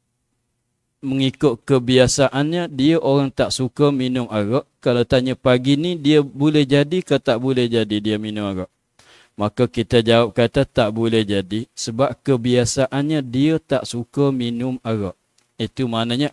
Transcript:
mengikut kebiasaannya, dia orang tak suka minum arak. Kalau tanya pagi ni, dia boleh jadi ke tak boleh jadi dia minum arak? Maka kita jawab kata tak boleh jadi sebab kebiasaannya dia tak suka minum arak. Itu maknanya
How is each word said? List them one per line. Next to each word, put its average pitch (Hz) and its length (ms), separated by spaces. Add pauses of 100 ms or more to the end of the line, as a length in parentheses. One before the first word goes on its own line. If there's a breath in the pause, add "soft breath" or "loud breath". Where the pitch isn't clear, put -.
(1000)
mengikut 135 640
kebiasaannya, 131 1040
dia 151 320
orang 135 320
tak 117 160
suka 131 400
minum 127 400
arak. 107 480
Kalau 120 240
tanya 127 320
pagi 127 420
ni, 170 220
dia 147 240
boleh 143 420
jadi 143 380
ke 143 160
tak 120 240
boleh 127 240
jadi 110 320
dia 107 240
minum 107 240
arak? 92 240 (640 soft breath)
Maka 107 320
kita 117 400
jawab 117 320
kata 123 320
tak 107 240
boleh 113 320
jadi 101 480
sebab 123 480
kebiasaannya 131 1040
dia 135 320
tak 127 320
suka 139 400
minum 127 560
arak. 104 320 (400)
Itu 120 320
maknanya 120 420